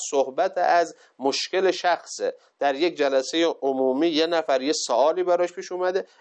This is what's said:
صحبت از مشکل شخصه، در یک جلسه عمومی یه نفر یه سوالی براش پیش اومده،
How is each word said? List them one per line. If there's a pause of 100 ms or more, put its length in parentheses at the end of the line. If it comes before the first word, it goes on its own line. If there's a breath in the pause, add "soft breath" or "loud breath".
صحبت
از (240 soft breath)
مشکل
شخصه، (240 soft breath)
در
یک
جلسه
عمومی
یه
نفر
یه
سوالی
براش
پیش
اومده، (140)